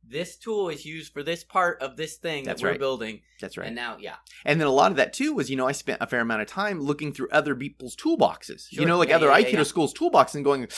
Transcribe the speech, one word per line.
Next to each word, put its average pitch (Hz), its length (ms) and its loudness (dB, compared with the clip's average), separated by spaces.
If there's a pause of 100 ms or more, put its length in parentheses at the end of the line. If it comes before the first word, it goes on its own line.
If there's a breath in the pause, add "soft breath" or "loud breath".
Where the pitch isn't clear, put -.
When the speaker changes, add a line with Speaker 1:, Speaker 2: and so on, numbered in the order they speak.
Speaker 1:
this 156 300 -8
tool 208 320 -4
is 151 180 -8
used 156 260 -14
for 143 120 -8
this 165 180 -4
part 175 400 0
of 135 140 -8
this 156 200 -8
thing 151 280 -6
that 135 60 -6
Speaker 2:
That's - 120 -6
Speaker 1:
we're - 80 0
Speaker 2:
right. - 80 -2
Speaker 1:
building." 113 440 -4 (180)
Speaker 2:
That's 95 160 -12
right. - 100 -8
Speaker 1:
And 117 80 -10
now, 120 240 -10
yeah. - 180 -14 (280 loud breath)
Speaker 2:
And 151 160 2
then 151 80 2
a 131 40 4
lot 151 200 6
of 170 60 -2
that, - 140 2
too, 302 220 -4
was, 143 160 -2
you 135 60 -4
know, 131 100 0
I 135 60 0
spent - 280 -6
a 117 60 -4
fair 123 140 -2
amount 113 220 -2
of 104 40 -4
time 196 340 -4
looking 147 320 -4
through 131 180 -8
other 147 260 2
people's 127 400 -12
toolboxes. - 720 -2
You - 80 -14
Speaker 1:
Sure. 151 80 2
Speaker 2:
know, 170 120 2
like, 170 100 4
Speaker 1:
Yeah, 160 80 6
Speaker 2:
other 156 140 6
Speaker 1:
yeah, 139 80 8
yeah, - 100 6
Speaker 2:
Aikido 127 60 0
Speaker 1:
yeah. 156 100 4
Speaker 2:
schools' 151 280 0
toolboxes 247 440 4
and 143 80 -6
going, 139 340 0